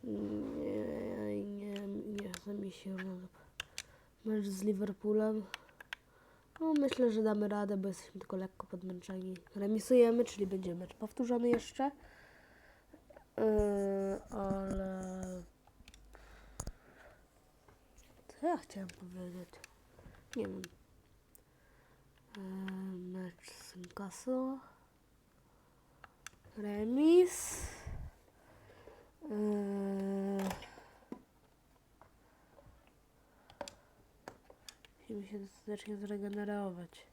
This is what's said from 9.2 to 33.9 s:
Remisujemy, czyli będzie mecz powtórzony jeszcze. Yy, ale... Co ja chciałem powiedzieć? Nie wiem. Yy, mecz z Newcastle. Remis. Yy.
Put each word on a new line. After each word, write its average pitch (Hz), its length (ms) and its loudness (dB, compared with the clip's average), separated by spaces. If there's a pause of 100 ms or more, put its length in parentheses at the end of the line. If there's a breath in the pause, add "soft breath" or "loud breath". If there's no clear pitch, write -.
Remisujemy, 233 720 8
czyli 202 220 -2
będzie 185 280 -2
mecz 180 180 -8
powtórzony 240 560 2
jeszcze. 254 420 2 (1500 loud breath)
Yy, 220 60 4 (840)
ale... 190 720 -2 (3250 loud breath)
Co - 200 -2
ja 349 100 4
chciałem 190 300 -8
powiedzieć? 180 600 -12 (880 loud breath)
Nie - 120 -2
wiem. 190 140 -6 (1800 soft breath)
Yy, 196 60 -8 (540)
mecz 180 540 -10
z - 240 -18
Newcastle. 254 840 -4 (2000 loud breath)
Remis. 254 1040 6 (1700 loud breath)
Yy. 196 1080 0 (4000 loud breath)